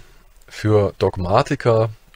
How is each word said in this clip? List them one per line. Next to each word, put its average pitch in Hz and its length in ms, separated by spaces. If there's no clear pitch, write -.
für 104 520
Dogmatiker 110 920